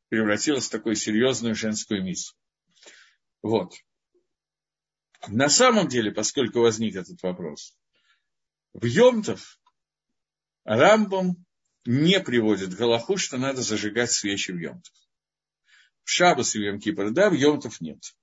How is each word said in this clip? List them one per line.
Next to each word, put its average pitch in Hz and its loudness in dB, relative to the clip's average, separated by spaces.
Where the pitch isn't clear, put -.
превратилось 110 0
в - -16
такую 110 -4
серьезную 113 0
женскую 107 -4
миссию. - -10
Вот. 107 -2
На 123 0
самом 220 4
деле, 117 0
поскольку 117 -2
возник 110 2
этот 90 -12
вопрос, 90 -8
в - -8
Йом-Тов 208 2
Рамбам 185 2
не 160 2
приводит 107 0
галаху, 117 0
что 156 -6
надо 131 -4
зажигать 107 -2
свечи 98 -4
в 90 -8
Йом-Тов. - -12
В - -8
Шаббас 156 2
и - -2
в 104 -4
Йом-Кипр, 101 -4
да, 190 2
в 170 2
Йом-Тов 143 0
нет. 78 -12